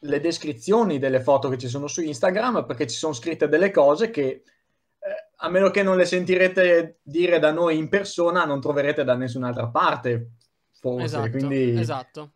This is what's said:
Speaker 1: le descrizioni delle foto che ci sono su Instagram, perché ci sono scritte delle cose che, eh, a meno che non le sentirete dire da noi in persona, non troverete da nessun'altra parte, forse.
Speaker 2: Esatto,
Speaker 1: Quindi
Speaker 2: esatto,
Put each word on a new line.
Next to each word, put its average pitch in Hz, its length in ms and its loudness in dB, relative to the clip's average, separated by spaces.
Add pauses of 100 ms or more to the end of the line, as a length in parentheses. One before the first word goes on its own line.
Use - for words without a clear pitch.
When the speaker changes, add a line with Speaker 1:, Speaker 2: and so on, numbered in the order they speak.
Speaker 1:
le 143 160 -2
descrizioni 165 800 0
delle 131 220 0
foto 135 280 2
che 131 80 -4
ci 123 100 -10
sono 139 200 -8
su - 140 -6
Instagram, 185 640 -2
perché 139 220 -6
ci - 100 -10
sono 156 160 -4
scritte 156 340 -4
delle 175 240 2
cose 156 380 4
che, 143 200 -2
eh, - 140 -12 (920)
a - 140 -6
meno 185 200 4
che 196 140 0
non 190 140 2
le 180 80 6
sentirete 180 1000 2
dire 170 360 2
da 151 120 4
noi 165 260 0
in 156 120 -4
persona, 175 560 0
non 139 160 -4
troverete 143 420 0
da 127 120 2
nessun'altra 123 520 -4
parte, 120 640 -2 (480)
forse. 123 260 -4
Speaker 2:
Esatto, 135 240 -4
Speaker 1:
Quindi 131 500 0
Speaker 2:
esatto, 135 560 -6